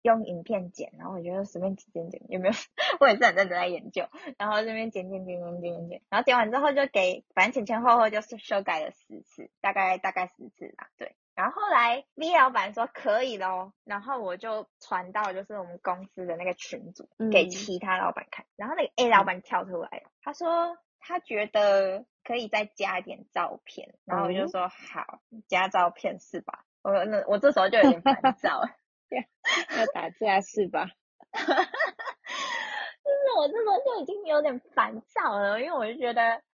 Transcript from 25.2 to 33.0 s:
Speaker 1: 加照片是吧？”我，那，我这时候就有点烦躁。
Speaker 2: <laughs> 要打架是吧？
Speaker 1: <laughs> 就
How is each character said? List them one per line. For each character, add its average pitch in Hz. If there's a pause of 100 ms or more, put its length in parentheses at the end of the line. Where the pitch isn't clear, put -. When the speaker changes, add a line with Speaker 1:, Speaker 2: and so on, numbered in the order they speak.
Speaker 1:
加 185
照 180
片 190
是 -
吧？” - (180)
我， 196 (140)
那， 214
我 208
这 285
时 190
候 190
就 233
有 269
点 254
烦 269 (260)
躁。 165 (480)
Speaker 2:
<laughs> -
要 -
打 170
架 202
是 196
吧？ 170 (420)
Speaker 1:
<laughs> -
就 -